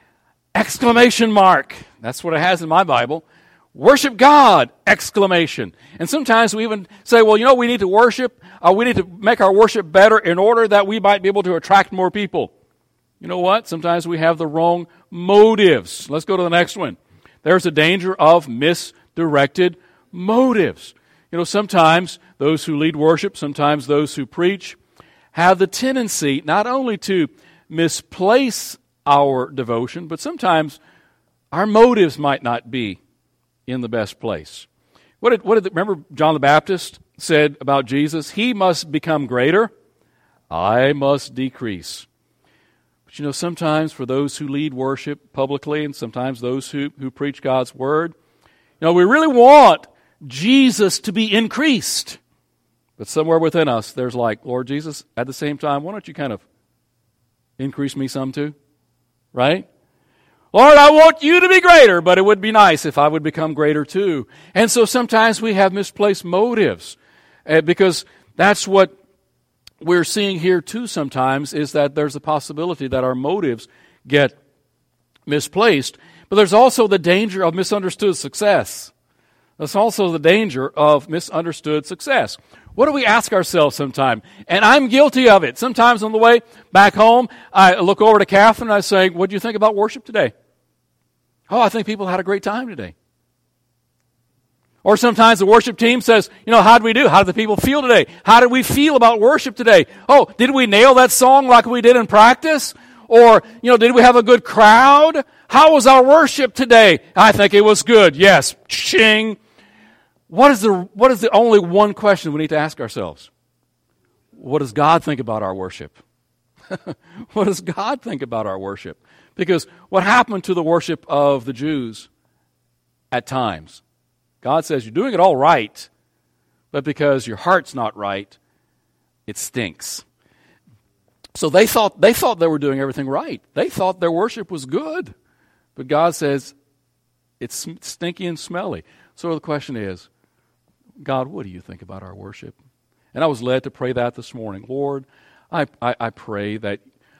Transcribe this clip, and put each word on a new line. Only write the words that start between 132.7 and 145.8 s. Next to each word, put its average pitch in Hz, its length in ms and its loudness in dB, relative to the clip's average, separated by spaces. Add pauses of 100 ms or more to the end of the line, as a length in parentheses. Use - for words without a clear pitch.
everything 135 280 -8
right. 170 340 -8 (120)
They 285 140 -4
thought 185 320 -6
their 170 120 -2
worship 202 380 -6
was 156 160 -12
good. 262 480 -10 (640)
But 131 100 -16
God 156 300 -2
says, 139 380 -8 (840)
"It's - 160 -16
sm-, 170 260 -16
stinky 175 460 -14
and 165 120 -10
smelly." 175 460 -12 (300)
So 170 200 -10
the 151 60 -10
question 147 360 -10
is, 95 320 -12 (920)
"God, 131 240 -8
what 143 180 -18
do 95 60 -18
you 90 100 -20
think 92 220 -20
about 95 200 -20
our 92 120 -20
worship?" 98 400 -20 (600)
And 135 100 -6
I - 20 -2
was 131 160 -6
led 127 220 -4
to 139 60 -14
pray 131 220 -10
that 120 220 -6
this - 180 -20
morning. 104 360 -18
Lord, 139 380 -10 (440)
I, 156 160 -6 (160)